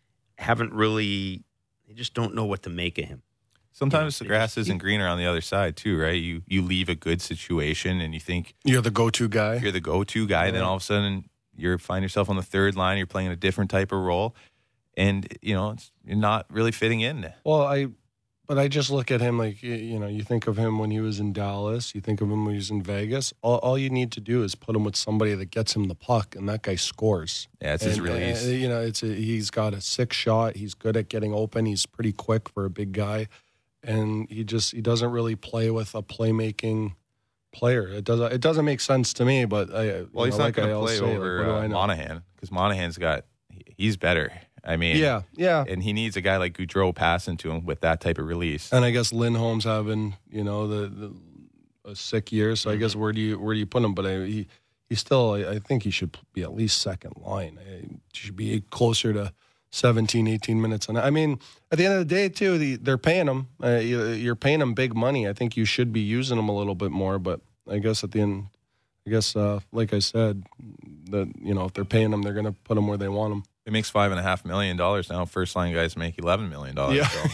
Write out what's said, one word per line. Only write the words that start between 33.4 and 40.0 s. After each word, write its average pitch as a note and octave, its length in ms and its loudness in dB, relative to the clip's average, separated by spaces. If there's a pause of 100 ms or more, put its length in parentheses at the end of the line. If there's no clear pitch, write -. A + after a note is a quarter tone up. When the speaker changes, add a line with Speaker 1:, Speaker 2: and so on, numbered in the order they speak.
Speaker 3:
and A2 480 0
he A2 140 -6
just, G#2+ 280 -2
he B2 80 -6
doesn't A#2 300 2
really A#2 260 -2
play A2+ 340 -2
with A2+ 240 -4
a G#2+ 80 -6
playmaking A2 920 -2 (580)
player. A#2+ 360 2
It G2+ 160 -8
doesn't, A#2 280 2
it B2+ 80 0
doesn't D#3 240 4
make C#3+ 160 2
sense C3 340 2
to B2 100 2
me, B2+ 200 4
but G#2 300 0
I, G2 380 -2